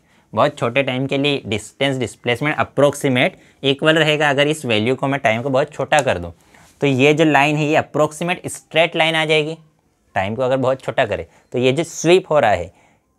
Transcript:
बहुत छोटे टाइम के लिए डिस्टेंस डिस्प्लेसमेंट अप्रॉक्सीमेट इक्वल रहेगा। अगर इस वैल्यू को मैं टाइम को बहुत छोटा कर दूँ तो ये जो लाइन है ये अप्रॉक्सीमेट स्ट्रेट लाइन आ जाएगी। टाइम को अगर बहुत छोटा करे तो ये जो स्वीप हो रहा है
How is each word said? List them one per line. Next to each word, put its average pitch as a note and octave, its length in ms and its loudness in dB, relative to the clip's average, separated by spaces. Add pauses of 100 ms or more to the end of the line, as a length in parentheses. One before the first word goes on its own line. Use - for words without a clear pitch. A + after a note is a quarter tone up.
(320)
बहुत A2+ 260 0
छोटे B2+ 240 0
टाइम C3 240 -4
के C#3 120 -2
लिए C#3 280 0
डिस्टेंस C3 520 -4
डिस्प्लेसमेंट B2 580 -4
अप्रॉक्सीमेट C#3 800 0 (280)
इक्वल D#3 340 2
रहेगा। D3+ 320 2
अगर C#3+ 160 2
इस D3+ 180 -4
वैल्यू A#2 300 0
को C3+ 120 -4
मैं C#3 140 -2
टाइम A2+ 220 0
को C#3 80 -4
बहुत C#3 220 0
छोटा D3 280 0
कर A#2+ 180 0
दूँ F2 140 -10 (480)
तो D3+ 60 0
ये C#3 280 4
जो D#3+ 100 2
लाइन D3 320 2
है D3+ 100 0
ये D#3 100 2
अप्रॉक्सीमेट D3+ 720 -2
स्ट्रेट D#3+ 480 -2
लाइन D#3+ 180 0
आ D#3+ 100 0
जाएगी। D#3 320 0 (580)
टाइम G2 200 -2
को B2+ 80 -4
अगर B2+ 140 0
बहुत C3 260 -2
छोटा C3 240 -2
करे F2 200 -6 (260)
तो B2+ 60 -4
ये B2+ 140 2
जो D#3 120 -2
स्वीप F3+ 460 2
हो D3+ 100 2
रहा A#2 100 4
है F2 220 -2 (460)